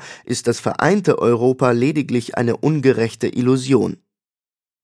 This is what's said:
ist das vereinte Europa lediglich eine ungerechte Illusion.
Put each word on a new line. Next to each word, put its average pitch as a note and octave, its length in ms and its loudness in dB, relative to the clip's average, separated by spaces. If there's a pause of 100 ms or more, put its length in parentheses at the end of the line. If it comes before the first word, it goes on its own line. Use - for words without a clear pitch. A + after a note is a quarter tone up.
(260)
ist - 200 -6
das A#2+ 140 0
vereinte F3+ 580 0
Europa B2 540 2
lediglich B2 640 -2
eine A#2 180 0
ungerechte B2+ 720 0
Illusion. B2+ 720 0 (880)